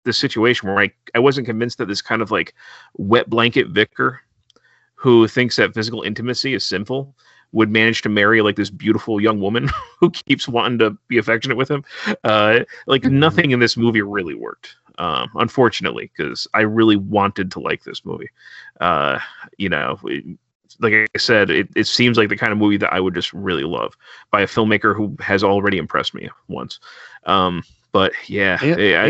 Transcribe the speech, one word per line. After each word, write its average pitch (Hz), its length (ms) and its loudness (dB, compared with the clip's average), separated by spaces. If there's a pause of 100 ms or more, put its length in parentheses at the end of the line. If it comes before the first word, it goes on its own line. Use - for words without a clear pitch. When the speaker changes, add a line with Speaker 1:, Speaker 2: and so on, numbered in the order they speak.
Speaker 1:
this 120 140 -2
situation 117 500 0
where 98 120 0
I, 101 120 2 (240)
I 117 40 2
wasn't 131 280 2
convinced 117 300 -4
that 113 100 -6
this 98 140 -6
kind 113 200 -2
of, 104 100 -6
like, 90 220 -2 (440)
wet 107 320 0
blanket 117 400 2
vicar 120 500 -2 (760)
who 117 320 6
thinks 123 280 -2
that 107 180 2
physical 113 280 -6
intimacy 120 520 -6
is - 120 -4
sinful 127 500 -6 (380)
would 107 180 2
manage 113 300 2
to 110 80 -2
marry, 104 320 4
like, 104 160 2
this 101 120 -2
beautiful 104 520 -2
young 107 180 0
woman 117 300 -2 (140)
<laughs> - 180 -16
who 175 100 6
keeps - 380 -4
wanting 120 300 0
to 107 180 2 (100)
be 120 100 0
affectionate 113 380 0
with 131 160 -2
him. 143 140 -6 (400)
Uh, 107 340 4 (280)
like, 135 160 2
Speaker 2:
Mm-hmm. 139 160 2
Speaker 1:
nothing 143 320 2
in 123 80 2
this 117 180 0
movie 113 240 2
really 98 340 -6
worked, - 400 -16 (220)
um, 73 380 -4
unfortunately, 95 840 0
'cause 69 360 -6
I 110 80 4
really 110 360 4
wanted 98 540 -2
to 82 100 -12
like - 240 -6
this - 180 -14
movie. - 260 -10 (520)
Uh, 73 380 0 (380)
you 95 120 -4
know, 71 340 -4
it, 67 220 -8 (560)
like 110 120 2
I 110 120 4 (120)
said, 104 320 2
it, 87 260 0
it 107 120 0
seems 120 300 2
like 107 100 4
the 104 80 -4
kind 110 160 -2
of 104 60 -2
movie 104 200 2
that 98 140 -2
I 92 80 -2
would 92 140 -2
just 87 180 -6
really 87 320 -4
love 73 320 -6 (360)
by 101 100 2
a 95 60 2
filmmaker 107 460 2
who 104 280 -4
has 98 200 0
already 98 360 2
impressed - 360 -4
me - 160 -12 (200)
once. - 300 -10 (460)
Um, 90 380 0 (300)
but 95 180 2 (160)
yeah, 98 340 0
Speaker 3:
And, 170 200 0
Speaker 1:
I, - 20 2
I 101 260 4